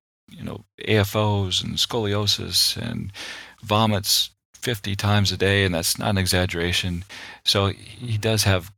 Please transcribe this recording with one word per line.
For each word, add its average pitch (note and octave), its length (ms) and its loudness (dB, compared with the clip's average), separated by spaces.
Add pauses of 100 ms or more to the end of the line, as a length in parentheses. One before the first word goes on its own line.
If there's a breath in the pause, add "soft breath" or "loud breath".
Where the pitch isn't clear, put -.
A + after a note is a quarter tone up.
(300)
you - 140 -16
know, D2+ 200 -10 (240)
A G#2+ 120 4
F G2 180 2
Os G2+ 440 0
and - 120 -6
scoliosis G2+ 1040 0
and G1+ 340 -6 (500 loud breath)
vomits G#2+ 680 2 (240)
fifty G#2+ 420 -4
times G2+ 360 2
a F2+ 60 -6
day, G2 280 4
and F#2 80 2
that's - 240 -2
not G#2+ 140 -2
an F#2+ 80 2
exaggeration. F2+ 840 0 (400 loud breath)
So G2 260 2
he A2+ 500 -6
does A2 240 2
have, F#2+ 340 2